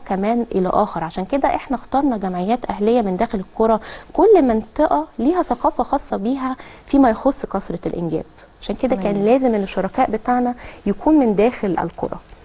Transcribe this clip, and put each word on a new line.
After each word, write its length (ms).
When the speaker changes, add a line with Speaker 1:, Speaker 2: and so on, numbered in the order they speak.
Speaker 1:
كمان 460
إلى 220
آخر. 300
عشان 220
كده 300
إحنا 220
اخترنا 400
جمعيات 420
أهلية 320
من 160
داخل 220
القرى، 400
كل 280
منطقة 640
ليها 220
ثقافة 420
خاصة 340
بيها 380
فيما 240
يخص 360
كثرة 400
الإنجاب. 380
عشان 140
كده 200
Speaker 2:
تمام. 80
Speaker 1:
كان 120
لازم 300
إن 80
الشركاء 480
بتاعنا 440
يكون 340
من 160
داخل 320
القرى. 520